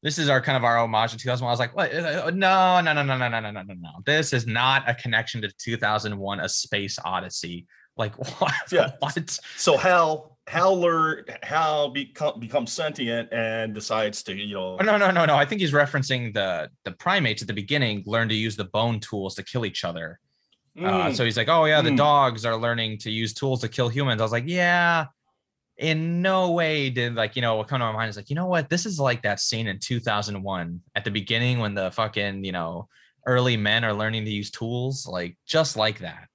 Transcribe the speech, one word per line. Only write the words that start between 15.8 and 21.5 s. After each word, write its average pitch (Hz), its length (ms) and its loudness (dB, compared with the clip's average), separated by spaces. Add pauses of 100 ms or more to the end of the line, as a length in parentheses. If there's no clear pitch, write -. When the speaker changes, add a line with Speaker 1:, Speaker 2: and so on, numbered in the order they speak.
Speaker 1:
the, 92 340 -2 (160)
the 95 80 -6
primates 147 500 0
at - 60 -10
the 110 60 -4
beginning 107 520 -2
learn 113 220 0
to 110 60 0
use 110 200 -2
the 101 120 -4
bone 110 340 0
tools 95 360 -6
to 92 60 -10
kill 120 220 -4
each 95 180 -6
other. 85 380 -8 (580)
Uh, 165 300 2
Speaker 2:
Mm. - 80 -2
Speaker 1:
so 123 80 2
he's 113 140 0
like, 110 100 0
"Oh, 160 160 6